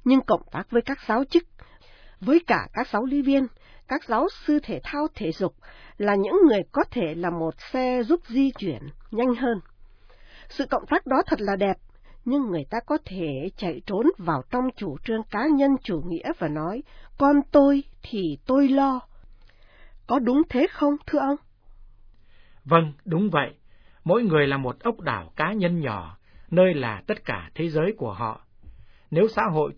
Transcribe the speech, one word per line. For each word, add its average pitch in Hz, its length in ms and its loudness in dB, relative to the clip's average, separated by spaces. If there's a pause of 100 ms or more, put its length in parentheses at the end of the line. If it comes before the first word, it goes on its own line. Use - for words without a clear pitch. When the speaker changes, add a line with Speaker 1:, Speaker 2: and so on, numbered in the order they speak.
Speaker 1:
nhưng 262 160 6
cộng 202 220 0 (100)
tác 170 180 -8
với 240 120 2
các 277 240 -6
giáo 233 180 0
chức, 339 180 2 (800)
với 269 260 4
cả 170 260 2
các 233 160 -4
giáo 214 160 -2
lý 277 180 -2
viên, 269 240 2 (420)
các 254 160 -6
giáo 240 240 0
sư 302 340 -2
thể - 200 -8
thao 294 320 -6
thể 190 180 -6
dục, 185 220 -4 (420)
là 202 180 0
những 196 220 2 (120)
người 220 120 4 (120)
có 302 180 0
thể 165 240 -4
là 170 160 -4
một 165 240 -4 (180)
xe 254 300 -2
giúp 285 240 0
di 269 320 0
chuyển 160 240 -8 (280)
nhanh 240 240 0
hơn. 233 260 -2 (880)
Sự - 180 -6
cộng - 200 -4
tác - 200 0
đó 277 200 2
thật - 140 -2
là 202 160 -2
đẹp, 196 200 0 (480)
nhưng 277 180 0
người 175 280 -4
ta 220 160 -4
có 311 180 0
thể 165 520 -6
chạy 170 300 -6
trốn 208 200 0 (120)
vào 160 320 -4
trong 254 140 -2 (120)
chủ 165 280 -8
trương 220 260 -4
cá 226 160 -2 (100)
nhân 277 140 4 (120)
chủ 170 240 -4
nghĩa 170 320 -6
và 165 100 -2
nói, 160 340 -6 (360)
"Con 285 180 6 (160)
tôi 277 300 6 (200)
thì 170 440 -6
tôi 269 220 4
lo." 269 320 2 (1080)
Có 247 120 2
đúng 254 300 2
thế 262 220 2
không, 285 240 2 (120)
thưa 294 120 0
ông? 277 180 0 (1300)
Speaker 2:
Vâng, 160 280 4 (120)
đúng 190 260 -2
vậy. 143 240 0 (500)
Mỗi 202 180 2
người 156 240 2
là 139 100 0
một 127 240 -6
ốc 226 200 -4
đảo 110 360 -6
cá 160 160 -2
nhân 175 280 -2
nhỏ, 98 380 -6 (320)
nơi 180 240 4
là 120 320 -6
tất - 180 -6
cả 90 300 -8
thế 165 140 -4
giới 160 300 0
của 113 140 -6
họ. 110 280 -8 (720)
Nếu 180 180 4
xã 214 140 -2 (100)
hội 147 260 0